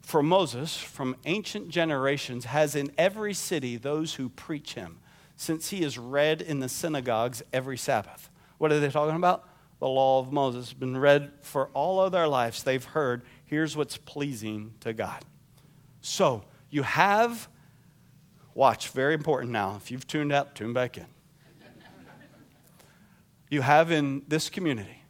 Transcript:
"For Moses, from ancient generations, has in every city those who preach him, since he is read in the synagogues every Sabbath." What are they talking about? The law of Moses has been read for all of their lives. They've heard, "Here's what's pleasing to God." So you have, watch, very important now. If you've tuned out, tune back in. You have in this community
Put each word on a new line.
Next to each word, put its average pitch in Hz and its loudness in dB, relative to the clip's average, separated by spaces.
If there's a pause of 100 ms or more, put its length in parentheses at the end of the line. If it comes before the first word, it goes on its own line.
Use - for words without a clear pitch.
"For 151 2
Moses, 156 2
from 131 -6
ancient 196 -6
generations, 139 -2
has 143 2
in 143 -4
every 202 0
city 131 -4
those 151 -4
who 131 -6
preach - -10
him, 87 -14 (380)
since - -4
he 196 -2
is 131 -2
read 143 2
in 147 -4
the 127 -4
synagogues 123 -2 (100)
every 131 -4
Sabbath." - -4 (300)
What 156 2
are 151 4
they 143 2
talking 151 0
about? 180 2 (300)
The 135 -2
law 131 4
of 127 -6
Moses 127 0
has - -16
been 131 -4
read 143 6 (100)
for 135 -2
all 180 0
of 190 2
their 170 2
lives. 123 0
They've 131 0
heard, 123 -2 (240)
"Here's 151 -2
what's 147 -4
pleasing 110 -8
to 117 -6
God." 107 -6 (760)
So 131 0 (260)
you 143 0
have, 208 2 (1040)
watch, 123 4
very 139 0
important 147 -2
now. 104 -2
If 98 -16
you've 131 -10
tuned 147 -2
out, 143 0
tune 117 -6
back 123 -2
in. - -16 (2500)
You 143 0
have 151 6
in 143 2
this 156 -2
community 127 -4